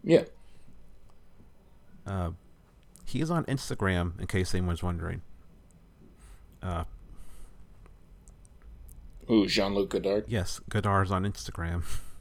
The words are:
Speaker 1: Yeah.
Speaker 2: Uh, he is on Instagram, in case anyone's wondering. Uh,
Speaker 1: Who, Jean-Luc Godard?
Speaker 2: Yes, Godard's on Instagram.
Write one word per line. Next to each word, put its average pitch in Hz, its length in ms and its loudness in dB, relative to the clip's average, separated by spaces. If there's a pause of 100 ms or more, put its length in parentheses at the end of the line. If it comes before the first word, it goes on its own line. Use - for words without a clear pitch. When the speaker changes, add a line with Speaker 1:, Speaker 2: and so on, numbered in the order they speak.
Speaker 1:
Yeah. - 200 8 (1800)
Speaker 2:
Uh, 90 240 -2 (720)
he - 160 0
is 156 80 0
on 170 160 2
Instagram, 95 760 0
in - 80 -4
case 92 280 2
anyone's 90 260 0
wondering. 85 400 -2 (1400)
Uh, 92 200 -2 (2500)
Speaker 1:
Who, 107 200 8
Jean-Luc 98 420 2
Godard? 98 380 2
Speaker 2:
Yes, 104 320 0 (100)
Godard's 98 420 4
on 92 120 2
Instagram. 85 600 -4 (380)